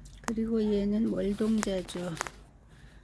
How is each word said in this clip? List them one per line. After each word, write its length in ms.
그리고 400
얘는 480
월동자죠. 1040